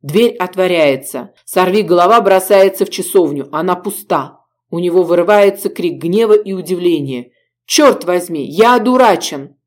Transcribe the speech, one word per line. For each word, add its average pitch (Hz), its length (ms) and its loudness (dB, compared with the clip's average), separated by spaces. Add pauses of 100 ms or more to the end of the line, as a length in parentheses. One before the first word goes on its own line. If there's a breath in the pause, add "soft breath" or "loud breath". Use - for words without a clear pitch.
Дверь 214 360 0
отворяется. 170 960 -2 (100)
Сорвиголова 180 760 2
бросается 190 640 2
в - 40 -14
часовню, 147 600 -2
она 175 240 -4
пуста. 180 640 -8 (300)
У 170 80 -8
него 175 240 0
вырывается 196 680 2
крик 160 340 -6
гнева 208 300 0
и 208 220 0
удивления. 160 760 -4 (340)
«Черт - 380 2
возьми, 175 400 -4
я 202 320 2
одурачен!» 220 800 0 (100)